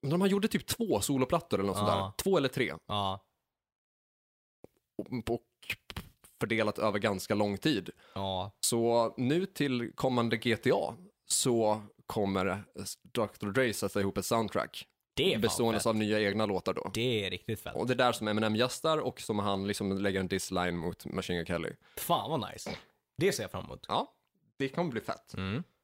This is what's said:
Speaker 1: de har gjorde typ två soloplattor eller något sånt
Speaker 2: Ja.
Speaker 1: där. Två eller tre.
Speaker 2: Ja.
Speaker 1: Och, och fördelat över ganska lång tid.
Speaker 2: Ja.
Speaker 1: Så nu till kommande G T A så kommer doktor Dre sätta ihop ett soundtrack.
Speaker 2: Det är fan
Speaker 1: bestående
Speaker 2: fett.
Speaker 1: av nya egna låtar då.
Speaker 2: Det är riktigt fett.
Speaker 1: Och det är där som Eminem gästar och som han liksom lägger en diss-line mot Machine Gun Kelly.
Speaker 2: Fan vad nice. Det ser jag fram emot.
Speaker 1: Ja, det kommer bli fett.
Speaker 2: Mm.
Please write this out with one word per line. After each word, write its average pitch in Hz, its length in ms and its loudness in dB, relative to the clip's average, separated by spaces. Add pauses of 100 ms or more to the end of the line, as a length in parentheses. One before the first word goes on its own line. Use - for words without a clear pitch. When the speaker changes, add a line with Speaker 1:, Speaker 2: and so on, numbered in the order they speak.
Speaker 1:
de 165 140 2
har 196 80 4
gjorde 202 200 2
typ - 180 -2
två 170 340 0
soloplattor 131 580 2
eller 95 80 2
något 95 100 2
sånt 104 120 2
Speaker 2:
Ja. 101 160 4
Speaker 1:
där. 98 80 -8 (120)
Två 190 140 4
eller 135 100 2
tre. 107 260 -2 (120)
Speaker 2:
Ja. 98 380 -2 (1700)
Speaker 1:
Och, 110 360 -6
och - 80 -8 (960)
fördelat 110 380 0
över 104 200 2
ganska 104 360 0
lång 104 240 2
tid. 110 320 0 (240)
Speaker 2:
Ja. 95 360 -4 (100)
Speaker 1:
Så 117 560 2
nu 147 300 2
till 127 480 -2
kommande 120 420 2
G 113 200 2
T - 180 2
A - 200 -2 (320)
så 110 560 2 (240)
kommer 98 560 0 (400)
doktor - 480 -4
Dre 120 240 2
sätta 104 260 -2
ihop 98 180 0
ett 98 80 -4
soundtrack. 107 600 -2 (300)
Speaker 2:
Det 160 120 2
är 185 40 2
fan 117 80 0
Speaker 1:
bestående 113 400 2
Speaker 2:
fett. - 60 0
Speaker 1:
av 113 100 2
nya 107 240 2
egna 107 260 2
låtar 92 280 0
då. - 200 -6
Speaker 2:
Det 113 320 0
är 92 40 -4
riktigt 92 300 -6
fett. - 160 -12
Speaker 1:
Och 101 100 -2
det 127 60 0
är 120 60 -2
där 123 140 6
som 113 160 -2
Eminem 107 280 2
gästar 139 420 2
och - 220 -4
som 107 180 -2
han 101 280 0
liksom 101 320 0
lägger 98 220 0
en 92 80 -2
diss-line 90 480 0
mot 85 300 -6
Machine 92 300 -4
Gun 82 100 -2
Kelly. 85 240 -2 (260)
Speaker 2:
Fan 117 340 -2
vad 131 220 -4
nice. - 180 -12 (480)
Det 180 140 2
ser - 120 -4
jag 92 60 -10
fram 92 140 -8
emot. - 240 -14
Speaker 1:
Ja, 220 260 -2 (440)
det 135 100 -2
kommer 165 220 -4
bli 113 100 -4
fett. - 340 -10
Speaker 2:
Mm. 95 280 -4 (220)